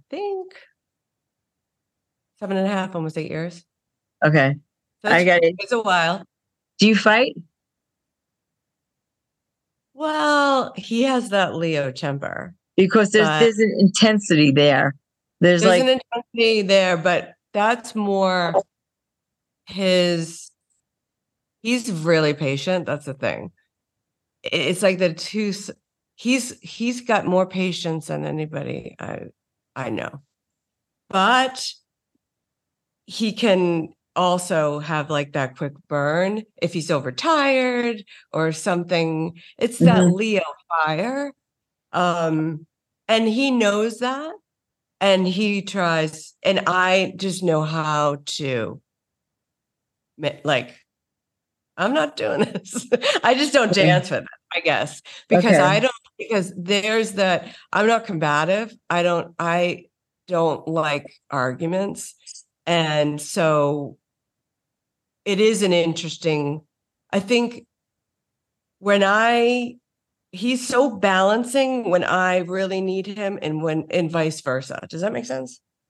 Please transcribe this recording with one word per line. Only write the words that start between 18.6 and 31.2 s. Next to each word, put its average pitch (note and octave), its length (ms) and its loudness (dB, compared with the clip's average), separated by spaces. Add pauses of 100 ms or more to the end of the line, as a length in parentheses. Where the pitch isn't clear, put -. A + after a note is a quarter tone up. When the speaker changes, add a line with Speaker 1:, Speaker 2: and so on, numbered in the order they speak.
Speaker 1:
his, F3+ 840 0 (1120)
he's A#3 280 -2
really D#3+ 440 2
patient. D3 520 -2
That's - 200 -6
the C3+ 80 -10
thing. G2 360 -6 (960)
I-, - 120 -10
it's E3 260 -2
like F#3 160 2
the F3+ 140 0
two, G#3 360 -6
s-, - 240 -8 (420)
he's, - 460 -4
he's A#3+ 400 -6
got G#3 260 0
more F#3 200 2
patience F3 600 -6
than D3+ 180 -8
anybody D3+ 760 -8
I, - 220 -10 (520)
I C3 160 -8
know. - 320 -8 (880)
But B3+ 580 0 (1400)